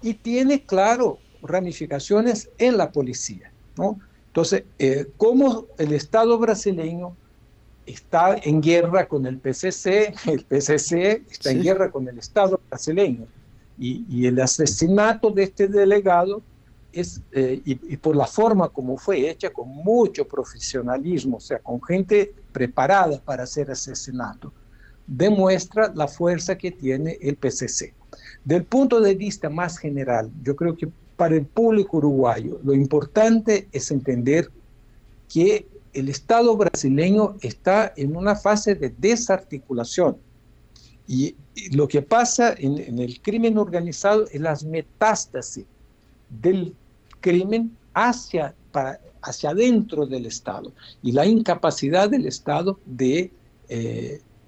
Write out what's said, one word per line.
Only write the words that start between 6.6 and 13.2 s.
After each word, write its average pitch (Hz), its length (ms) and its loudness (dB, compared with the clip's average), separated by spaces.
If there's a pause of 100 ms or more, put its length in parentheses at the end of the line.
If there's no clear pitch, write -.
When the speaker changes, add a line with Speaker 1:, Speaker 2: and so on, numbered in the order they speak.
Speaker 1:
está 180 580 2
en 151 200 2
guerra 170 440 4
con 135 200 -4
el 127 100 -6
P 131 160 -4
C 185 180 -4
C, 202 500 0
<laughs> - 60 -10
el 151 180 -2
P 135 180 0
C 151 160 2
C 180 520 0
está - 200 -4
en 131 80 2
Speaker 2:
Sí. - 60 0
Speaker 1:
guerra 185 260 2
con 131 180 -6
el 123 100 -16
Estado 190 400 0 (120)
brasileño, 156 560 -2 (520)